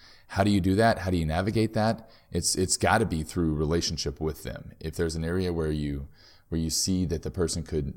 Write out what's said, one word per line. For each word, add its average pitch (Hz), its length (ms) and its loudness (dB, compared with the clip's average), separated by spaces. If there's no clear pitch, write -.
How 98 140 2
do 104 60 4
you 101 120 6
do 95 140 4
that? 113 240 4
How 95 120 -2
do 90 60 2
you 82 80 2
navigate 98 480 0
that? 110 360 0
It's, - 240 0
it's 92 200 2
gotta 104 300 4
be 80 160 -2
through 80 320 0
relationship 78 680 -2
with 78 220 -6
them. - 380 -10
If 80 160 -8
there's 82 200 0
an 80 80 -2
area 90 300 0
where 80 180 0
you, 71 360 -4
where 82 100 -2
you 80 100 0
see 92 360 0
that 82 180 -4
the - 80 -6
person 82 320 -2
could 71 340 -4